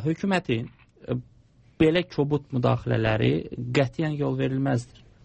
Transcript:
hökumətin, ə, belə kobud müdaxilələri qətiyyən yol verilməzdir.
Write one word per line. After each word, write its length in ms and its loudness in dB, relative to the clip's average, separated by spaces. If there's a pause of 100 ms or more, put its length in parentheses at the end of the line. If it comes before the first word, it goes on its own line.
hökumətin, 640 0 (400)
ə, 100 -2 (600)
belə 260 4
kobud 460 -2
müdaxilələri 800 2 (400)
qətiyyən 460 0
yol 180 -2
verilməzdir. 600 -2 (260)